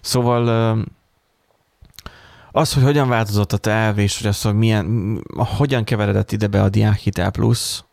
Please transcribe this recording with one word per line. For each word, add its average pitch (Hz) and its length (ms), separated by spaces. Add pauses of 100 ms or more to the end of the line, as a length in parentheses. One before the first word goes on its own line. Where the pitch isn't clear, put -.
Szóval, 120 460
ö, 113 340 (1800)
az, 151 180
hogy 139 80
hogyan 143 260
változott 104 440
a 107 40
terv, 107 420
és 101 200
hogy 107 80
az, 101 160
hogy 107 120
milyen, 110 300
m-, 104 340 (180)
hogyan 131 480
keveredett 101 480
ide 107 140
be 101 160
a 101 60
Diákhitel 101 640
Plusz - 640